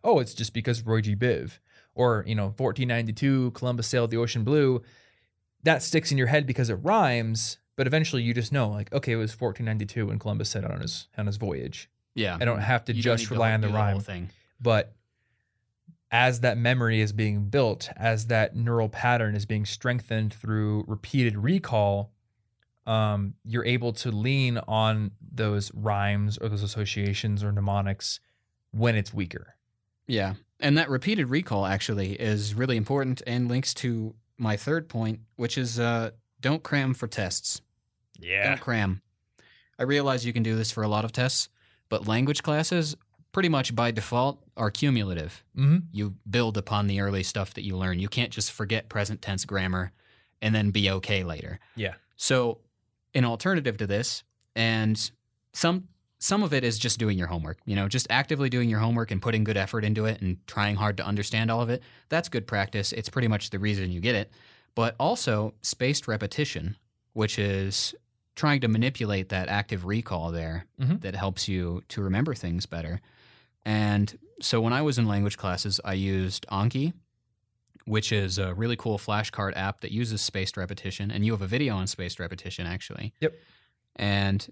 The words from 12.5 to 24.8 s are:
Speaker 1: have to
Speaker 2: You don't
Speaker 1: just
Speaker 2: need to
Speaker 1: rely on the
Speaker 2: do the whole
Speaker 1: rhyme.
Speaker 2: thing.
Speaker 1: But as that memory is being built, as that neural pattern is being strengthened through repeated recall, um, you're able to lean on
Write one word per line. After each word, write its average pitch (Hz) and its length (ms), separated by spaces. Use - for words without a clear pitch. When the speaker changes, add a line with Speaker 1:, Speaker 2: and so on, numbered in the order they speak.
Speaker 1:
have 117 240
to 120 100
Speaker 2:
You 110 80
don't 120 140
Speaker 1:
just 117 60
Speaker 2:
need 107 40
to 110 60
Speaker 1:
rely 113 200
on 110 60
the 107 80
Speaker 2:
do 104 60
the 107 60
whole 104 160
Speaker 1:
rhyme. 98 40
Speaker 2:
thing. 92 300
Speaker 1:
But 113 340
as 120 300
that 117 160
memory 117 440
is 104 100
being 104 380
built, 117 460
as 113 320
that 110 280
neural 117 340
pattern 117 460
is 104 100
being 107 200
strengthened 110 680
through 107 540
repeated 110 500
recall, 101 760
um, 107 480
you're 117 200
able 120 280
to 120 180
lean 123 460
on 110 440